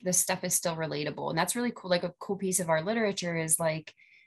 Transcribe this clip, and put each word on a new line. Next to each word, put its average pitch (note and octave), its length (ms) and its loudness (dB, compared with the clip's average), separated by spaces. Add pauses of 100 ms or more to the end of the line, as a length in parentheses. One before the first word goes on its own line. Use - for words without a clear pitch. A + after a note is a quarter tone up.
this F3+ 160 2
stuff F#3 240 0
is F3+ 120 0
still E3+ 200 0
relatable. D3 560 -2
And E3 80 0
that's F3+ 160 2
really A#3+ 180 -2
cool. - 160 -10
Like, F3+ 140 4
a F3 160 -4
cool G3 180 -4
piece F#3 220 0
of E3+ 100 -2
our D#3+ 140 4
literature G3 540 0
is, D#3+ 240 0
like, D#3+ 340 -2 (320)